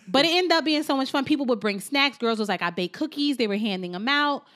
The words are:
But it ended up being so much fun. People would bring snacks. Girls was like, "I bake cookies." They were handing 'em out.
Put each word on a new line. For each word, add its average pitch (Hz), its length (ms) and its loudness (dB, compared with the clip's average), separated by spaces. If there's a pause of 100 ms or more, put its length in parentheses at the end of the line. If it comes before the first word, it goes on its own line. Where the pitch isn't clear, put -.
(100)
But 262 140 4
it 339 80 4
ended 359 200 4
up 330 120 2
being 302 180 2
so 294 140 0
much 262 140 -2
fun. 277 160 0
People 285 200 0
would 233 140 2
bring 202 200 -2
snacks. 277 380 0
Girls 226 200 0
was 214 100 -2
like, 185 140 -2
"I 175 80 0
bake 175 240 -4
cookies." 285 420 -2
They 240 100 0
were 202 120 -2
handing 190 360 -4
'em 208 140 -4
out. 285 360 0 (120)